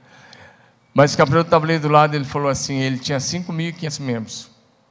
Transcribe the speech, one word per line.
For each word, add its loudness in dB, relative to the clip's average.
Mas 6
o -8
capiroto 4
tava 4
ali 0
do -2
lado, 4
ele -4
falou -4
assim, -4
ele -2
tinha -4
cinco -6
mil -4
e -8
quinhentos -8
membros. -8